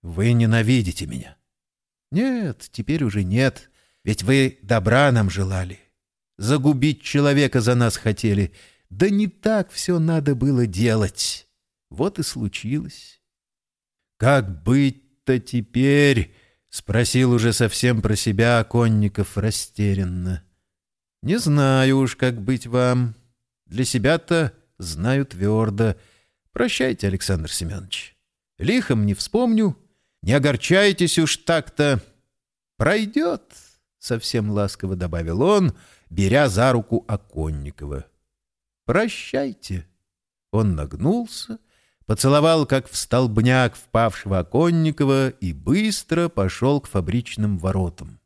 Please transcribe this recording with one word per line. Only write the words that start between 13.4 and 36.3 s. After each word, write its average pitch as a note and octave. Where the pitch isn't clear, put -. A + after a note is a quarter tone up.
«Как A2+
быть-то C3
теперь?» B2+
спросил B2
уже A#2
совсем A#2
про G#2
себя A2+
Оконников G#2+
растерянно. F#2+
«Не D3+
знаю C3+
уж, C3
как B2
быть A#2+
вам. B2
Для A#2+
себя-то D#3
знаю G2+
твердо. G#2+
Прощайте, -
Александр F#2
Семеныч. F#2
Лихом C#3
не G2+
вспомню. A3
Не F#2+
огорчайтесь E3+
уж D#3+
так-то. D3
Пройдет», A3
совсем A2+
ласково G2
добавил E2+
он, F#3
беря G2+